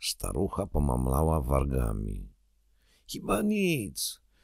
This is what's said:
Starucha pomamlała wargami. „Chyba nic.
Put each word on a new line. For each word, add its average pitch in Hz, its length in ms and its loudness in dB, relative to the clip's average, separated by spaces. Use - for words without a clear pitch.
Starucha - 640 -4
pomamlała 69 760 2
wargami. 58 880 0
„Chyba 185 300 0
nic. 175 800 0